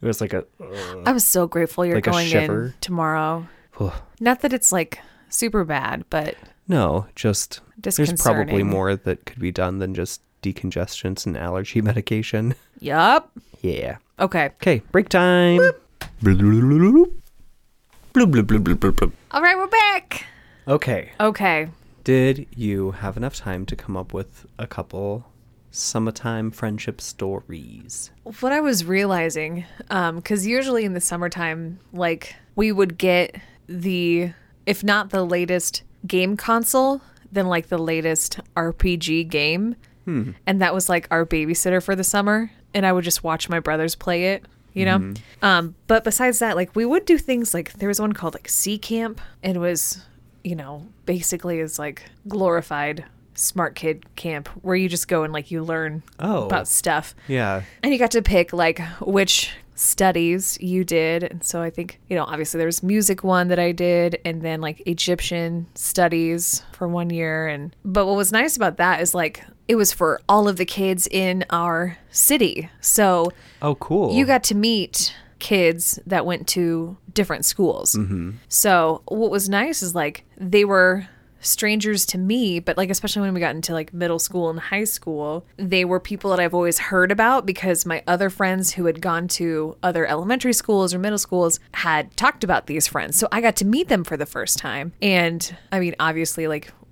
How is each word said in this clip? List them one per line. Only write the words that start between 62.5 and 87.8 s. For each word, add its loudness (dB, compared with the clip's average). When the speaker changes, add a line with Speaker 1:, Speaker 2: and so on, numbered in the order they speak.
Speaker 2:
there 0
was -2
music 2
one 2
that 2
I 2
did, 2
and -4
then, -4
like, -8
Egyptian -2
studies 0
for -6
one -2
year. -2
And, -8
but 2
what 2
was 2
nice 2
about 0
that 2
is, 0
like, -2
it 4
was 4
for 0
all 6
of 2
the -2
kids -2
in 0
our -2
city. 2
So 2
Speaker 1:
Oh, 0
cool. 0
Speaker 2:
you 4
got 4
to 0
meet 0
kids 2
that 0
went -4
to -2
different -2
schools. 0
Speaker 1:
Mm-hmm. -4
Speaker 2:
So 2
what 0
was -2
nice 0
is, -4
like, -4
they 4
were 4
strangers 0
to -4
me, 0
but, -4
like, 0
especially -4
when -2
we -2
got -2
into, -6
like, -4
middle -2
school -2
and -6
high -4
school, -6
they 0
were 0
people -6
that 2
I've 0
always 2
heard 2
about 4
because -2